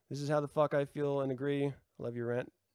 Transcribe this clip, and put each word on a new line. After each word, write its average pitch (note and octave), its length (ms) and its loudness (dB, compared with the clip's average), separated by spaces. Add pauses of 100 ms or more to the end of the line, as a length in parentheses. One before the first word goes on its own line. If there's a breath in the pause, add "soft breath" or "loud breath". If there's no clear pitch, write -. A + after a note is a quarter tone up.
This C3+ 140 -6
is C#3+ 80 -2
how C#3+ 100 4
the D3 80 -2
fuck D3+ 280 2
I C#3+ 100 4
feel C#3 360 -2
and C3+ 100 0
agree. C#3 420 0 (240)
Love A#2+ 180 -6
your A#2+ 120 -2
rant." B2 240 -2 (240)